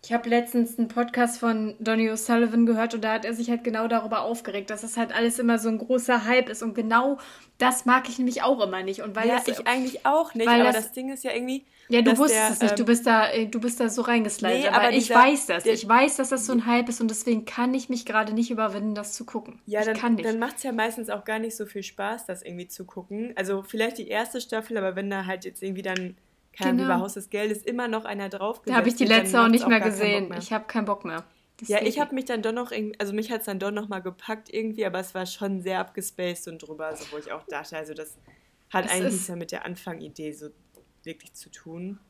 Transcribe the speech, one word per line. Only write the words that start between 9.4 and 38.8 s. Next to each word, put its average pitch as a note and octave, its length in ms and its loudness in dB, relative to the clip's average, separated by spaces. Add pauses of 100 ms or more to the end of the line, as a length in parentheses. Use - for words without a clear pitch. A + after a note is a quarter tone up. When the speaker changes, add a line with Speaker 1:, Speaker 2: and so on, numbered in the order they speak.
Speaker 1:
das, - 40 0
Speaker 2:
ich - 180 -2
eigentlich B3+ 400 0
auch D#4 280 4
nicht, A3+ 120 2
Speaker 1:
weil A#3+ 140 10
Speaker 2:
aber B3 120 6
Speaker 1:
das A3 120 0
Speaker 2:
das - 80 -10
Ding C4 180 -8
ist C4+ 140 -12
ja B3+ 80 -4
irgendwie, B3+ 320 -4 (260)
Speaker 1:
Ja, A#3+ 120 6
du A#3 80 8
Speaker 2:
dass A#3 80 6
Speaker 1:
wusstest A3 320 6
Speaker 2:
der, - 0 -
Speaker 1:
es A3+ 100 -4
nicht, G#3 180 2
du A#3 60 2
Speaker 2:
ähm, - 20 2
Speaker 1:
bist A#3 200 4
da, A3 240 6
äh, A3+ 160 0
du A3 140 -4
bist A#3 200 -4
da A#3 80 2
so A#3 140 -2
reingeslidet. A3+ 580 0
Speaker 2:
Nee, - 80 2
Speaker 1:
aber - 80 4
Speaker 2:
aber A3+ 180 6
Speaker 1:
ich A#3 140 4
Speaker 2:
dieser, A#3 60 2
Speaker 1:
weiß C4+ 320 8
das, F3 180 0
Speaker 2:
der A3 80 4
Speaker 1:
ich A3 160 -2
weiß, C4 280 6
dass B3+ 120 0
das C4 160 -2
so C4 80 -2
ein A#3 140 2
Hype A#3+ 240 2
ist A#3 100 -6
und A3+ 100 0
deswegen A3 360 -2
kann B3 260 -2
ich C4 160 -4
mich B3 160 -4
gerade G#3+ 300 0
nicht A#3 160 0
überwinden, G#3+ 440 -2
das G#3 200 -8
zu A#3+ 100 -12
gucken. - 420 -10
Speaker 2:
Ja, G#3 140 -2
Speaker 1:
Ich G#3+ 60 2
Speaker 2:
dann, A3 140 0
Speaker 1:
kann A#3 160 2
nicht. F#3+ 120 -2
Speaker 2:
dann A3+ 100 0
macht's B3 240 -4
ja C4 100 -4
meistens A3+ 360 -2
auch G#3 160 -6
gar A3 140 -4
nicht A3 180 -6
so G#3+ 80 -8
viel G3 180 -10
Spaß, G#3 440 -8
das F#3 160 -10
irgendwie F3 260 -12
zu - 160 -14
gucken. G3+ 520 -10
Also G3 260 -4
vielleicht A3 360 -4
die A3+ 100 -12
erste A#3 320 -4
Staffel, A3 360 -6
aber F#3+ 200 -2
wenn G3 120 -6
da G3 160 -4
halt F#3 220 -6
jetzt - 160 -12
irgendwie F#3+ 200 -6
dann, F#3 340 -6 (360)
keine B3+ 180 0
Ahnung, B3 100 4
wie C4 40 0
Speaker 1:
Genau. C4 100 2
Speaker 2:
bei F3 60 2
Haus G3 140 -6
des G3 160 -12
Geldes G#3+ 320 -2
immer A#3+ 260 -4
noch A3 160 -4
einer G3+ 240 -6
draufgesetzt G3+ 400 -6
Speaker 1:
Da B3+ 80 2
hab A3 100 6
ich A#3+ 100 2
die C4 80 4
Speaker 2:
wird, A3 120 8
dann A3+ 80 6
Speaker 1:
letzte F#3+ 160 4
auch A#3 40 10
Speaker 2:
macht's A3+ 80 8
Speaker 1:
nicht A#3+ 100 6
Speaker 2:
auch - 60 0
Speaker 1:
mehr A3+ 100 6
Speaker 2:
gar A3 120 2
keinen G#3 200 0
Bock G3+ 100 2
Speaker 1:
gesehen. F#3 80 -4
Speaker 2:
mehr. E3+ 100 -8
Speaker 1:
Ich - 140 -8
hab G#3+ 160 -4
keinen A3 160 -2
Bock G3+ 220 -2
mehr. E3 180 -8 (320)
Das A3+ 120 -14
Speaker 2:
Ja, G#3 100 2
Speaker 1:
geht A3 100 2
Speaker 2:
ich C4 100 -2
hab D4 100 0
Speaker 1:
nicht. C#4 60 -8
Speaker 2:
mich C4 120 -4
dann A3+ 160 -4
doch A3+ 100 0
noch A#3+ 180 -6
irgendwie, G#3+ 300 -8
also G3+ 120 -4
mich G#3+ 200 -4
hat's A3 140 -6
dann G3 120 -6
doch G3 140 -4
noch G#3 160 -6
mal G3 120 -8
gepackt G#3+ 520 -10
irgendwie, A3 340 -4
aber F#3 140 -4
es F#3 140 -12
war F#3 120 -6
schon G3 360 -6
sehr F#3 180 -4
abgespaced F3+ 680 -8
und E3 100 -14
drüber, D#3 360 -10
so D#3 160 -14
wo D3+ 80 -10
ich D3 140 -12
auch D#3 120 -10
dachte, D#3 320 -10
also D#3 180 -10
das D#3 220 -16 (540)
hat F#3 140 0